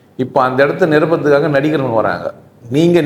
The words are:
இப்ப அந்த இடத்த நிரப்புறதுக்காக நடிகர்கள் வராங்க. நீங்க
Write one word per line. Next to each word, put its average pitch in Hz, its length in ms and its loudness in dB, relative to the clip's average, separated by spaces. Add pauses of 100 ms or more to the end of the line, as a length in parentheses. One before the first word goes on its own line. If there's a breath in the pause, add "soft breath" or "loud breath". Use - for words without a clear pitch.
(180 soft breath)
இப்ப 127 180 -4 (100)
அந்த 127 200 -2
இடத்த 170 280 -2
நிரப்புறதுக்காக 151 640 2
நடிகர்கள் 139 440 -2
வராங்க. 87 280 -2 (480)
நீங்க 170 300 2